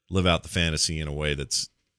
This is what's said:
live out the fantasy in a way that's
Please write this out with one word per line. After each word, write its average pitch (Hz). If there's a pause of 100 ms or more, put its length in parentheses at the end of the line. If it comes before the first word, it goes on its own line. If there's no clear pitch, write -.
live 92
out 82
the -
fantasy 82
in 78
a 73
way 73
that's - (300)